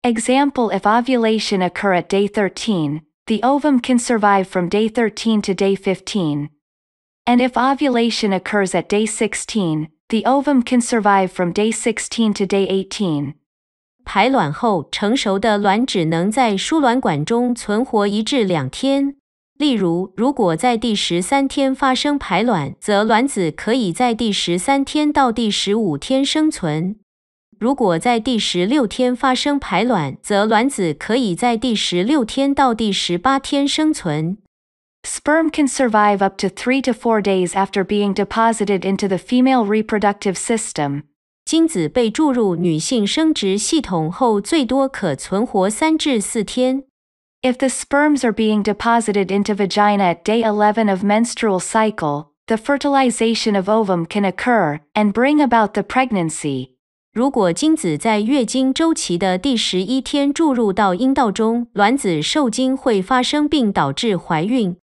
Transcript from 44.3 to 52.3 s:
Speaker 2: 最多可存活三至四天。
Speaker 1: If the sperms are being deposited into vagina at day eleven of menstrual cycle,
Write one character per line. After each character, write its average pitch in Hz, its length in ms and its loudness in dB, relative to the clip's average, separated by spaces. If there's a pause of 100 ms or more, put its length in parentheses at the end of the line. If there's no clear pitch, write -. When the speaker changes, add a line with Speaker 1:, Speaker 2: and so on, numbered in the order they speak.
Speaker 2:
最 285 240 0
多 269 220 0
可 185 280 -4
存 202 300 -4
活 196 240 0
三 311 260 0
至 277 240 0
四 208 240 -4
天。 254 420 -2 (580)
Speaker 1:
If 254 140 0
the 269 100 0
sperms 285 560 0
are 226 100 0
being 214 300 2
deposited 208 640 0
into 202 260 -2
vagina 202 640 2
at - 80 -20
day 226 180 0
eleven 208 480 2
of 190 140 0
menstrual 208 560 0
cycle, 170 720 -2 (180)